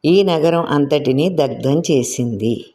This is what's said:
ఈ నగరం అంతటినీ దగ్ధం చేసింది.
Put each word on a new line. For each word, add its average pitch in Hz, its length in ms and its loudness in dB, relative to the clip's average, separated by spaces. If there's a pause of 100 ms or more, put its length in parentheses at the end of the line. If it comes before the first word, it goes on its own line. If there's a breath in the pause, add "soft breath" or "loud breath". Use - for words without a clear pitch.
ఈ 185 180 4
నగరం 170 460 2
అంతటినీ 143 600 0
దగ్ధం 143 500 0
చేసింది. 120 960 -2